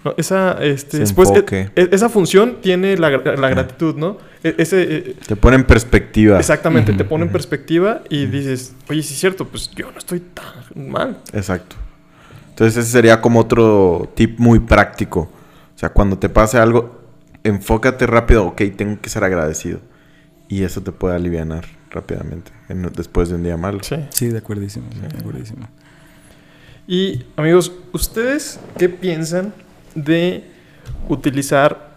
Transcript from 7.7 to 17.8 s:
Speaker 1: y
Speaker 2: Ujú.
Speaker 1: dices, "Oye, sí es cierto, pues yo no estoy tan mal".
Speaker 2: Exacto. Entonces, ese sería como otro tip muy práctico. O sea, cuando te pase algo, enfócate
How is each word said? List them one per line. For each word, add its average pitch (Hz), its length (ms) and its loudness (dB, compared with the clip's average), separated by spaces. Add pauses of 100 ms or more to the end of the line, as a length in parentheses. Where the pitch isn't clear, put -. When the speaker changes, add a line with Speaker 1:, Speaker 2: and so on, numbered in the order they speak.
Speaker 1:
y 143 140 -4
Speaker 2:
Ujú. 131 80 -4
Speaker 1:
dices, 131 420 -6 (160)
"Oye, 151 140 -2
sí 147 100 -10
es - 60 -10
cierto, 185 260 -2
pues - 300 -12
yo - 160 -12
no - 60 -20
estoy 175 240 -8
tan - 680 -18
mal". - 280 -6 (160)
Speaker 2:
Exacto. 95 420 -6 (760)
Entonces, 113 260 2
ese 117 160 -2
sería 113 260 8
como 117 220 4
otro 104 760 4
tip 117 240 0
muy 117 200 8
práctico. 101 720 0 (460)
O - 20 -20
sea, 82 120 -6
cuando 98 280 2
te 98 120 -2
pase 110 300 2
algo, 117 380 2 (460)
enfócate 110 640 0